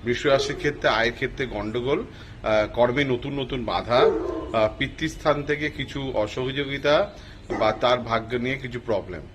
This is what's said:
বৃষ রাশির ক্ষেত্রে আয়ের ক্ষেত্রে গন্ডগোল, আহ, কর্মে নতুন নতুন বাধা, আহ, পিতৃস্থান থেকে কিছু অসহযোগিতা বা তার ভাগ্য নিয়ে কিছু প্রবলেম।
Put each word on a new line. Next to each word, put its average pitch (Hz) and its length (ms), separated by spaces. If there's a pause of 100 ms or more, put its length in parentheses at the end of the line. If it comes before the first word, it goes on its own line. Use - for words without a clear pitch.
বৃষ 120 220
রাশির 135 300
ক্ষেত্রে 147 340
আয়ের 117 240
ক্ষেত্রে 131 320
গন্ডগোল, 117 540
আহ, - 720
কর্মে 123 300
নতুন 139 360
নতুন 123 260
বাধা, 101 320
আহ, - 800
পিতৃস্থান 147 640
থেকে 147 260
কিছু 135 420
অসহযোগিতা 135 1000 (460)
বা 110 120
তার 123 280
ভাগ্য 113 360
নিয়ে 123 200
কিছু 123 300
প্রবলেম। 92 360 (140)